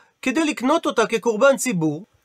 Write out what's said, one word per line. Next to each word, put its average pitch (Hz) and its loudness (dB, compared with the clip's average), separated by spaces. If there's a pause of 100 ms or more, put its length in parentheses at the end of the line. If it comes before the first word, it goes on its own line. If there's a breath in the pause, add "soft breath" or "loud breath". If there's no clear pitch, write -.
(220 soft breath)
כדי 285 0
לקנות 294 0
אותה 233 0
כקורבן 226 2
ציבור, 170 -4 (200)